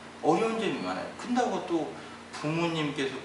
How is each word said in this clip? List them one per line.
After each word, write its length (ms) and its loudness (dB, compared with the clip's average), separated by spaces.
어려운 360 4
점이 220 0
많아요. 260 -4
근다고 480 2
또 260 0
부모님께서 920 0